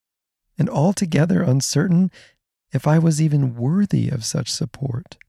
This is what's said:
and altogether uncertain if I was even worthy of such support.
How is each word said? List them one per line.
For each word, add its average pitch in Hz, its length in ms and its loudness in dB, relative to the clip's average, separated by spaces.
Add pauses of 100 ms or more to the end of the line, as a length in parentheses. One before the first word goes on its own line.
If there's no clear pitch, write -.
(580)
and 160 120 0
altogether 170 720 0
uncertain 170 680 2 (600)
if - 140 -4
I 156 140 4
was 160 220 2
even 143 340 0
worthy 131 540 0
of 113 160 -6
such - 260 -4
support. - 640 -8 (120)